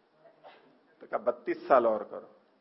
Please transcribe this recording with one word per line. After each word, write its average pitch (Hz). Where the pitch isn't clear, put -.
तो -
कहा 120
"बत्तीस -
साल 127
और 107
करो।" 92